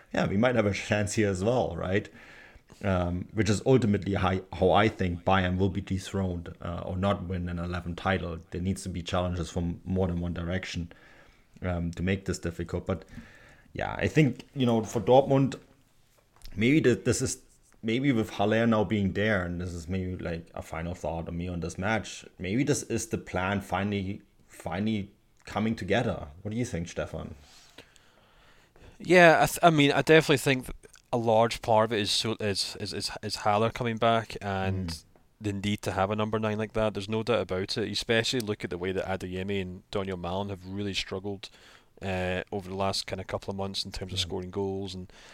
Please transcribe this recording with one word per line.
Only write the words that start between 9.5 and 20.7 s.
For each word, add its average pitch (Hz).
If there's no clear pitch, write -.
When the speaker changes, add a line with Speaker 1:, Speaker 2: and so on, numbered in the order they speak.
Speaker 1:
more 95
than 87
one 87
direction, 87
um, 87
to 85
make 98
this 87
difficult. 85
But 92
yeah, 50
I 95
think, 143
you 131
know, 117
for -
Dortmund, 135
maybe 127
th-, 120
this 123
is, -
maybe 127
with 110
Haller 110
now 110
being 98
there, 101
and 87
this 85
is 85
maybe, 92
like, 85
a -
final 85